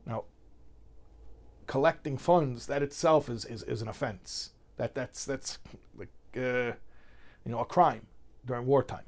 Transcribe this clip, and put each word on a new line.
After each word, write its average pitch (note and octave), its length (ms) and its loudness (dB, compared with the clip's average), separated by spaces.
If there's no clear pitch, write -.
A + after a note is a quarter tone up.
Now, A2+ 200 -6
collecting C#3+ 520 2
funds, C#3+ 480 4
that C#3+ 160 0
itself D3+ 480 4
is, A#2 160 -6
is, A2+ 160 -8
is A#2 180 -4
an A2 80 -4
offense. - 600 -6
That, - 180 -4
that's, - 300 -6
that's - 340 -6
like, - 140 -12
uh, B2 400 0
you A2+ 80 -6
know, A#2 80 -2
a B2+ 40 0
crime C3+ 420 4
during A#2+ 220 -4
wartime. C3 420 2